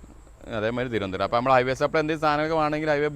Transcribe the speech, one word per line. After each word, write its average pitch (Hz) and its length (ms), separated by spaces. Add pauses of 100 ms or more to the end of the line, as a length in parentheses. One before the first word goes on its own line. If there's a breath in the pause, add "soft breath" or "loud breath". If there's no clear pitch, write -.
(560)
അതേമാതിരി 120 380
തിരുവനന്തപുരം. 95 320
അപ്പൊ 113 120
നമ്മൾ 131 180
ഹൈവേ 127 240
സപ്ലൈ 147 220
എന്തെങ്കിലും 156 220
സാധനമൊക്കെ 151 360
വേണമെങ്കിൽ 151 320
ഹൈവേ 147 240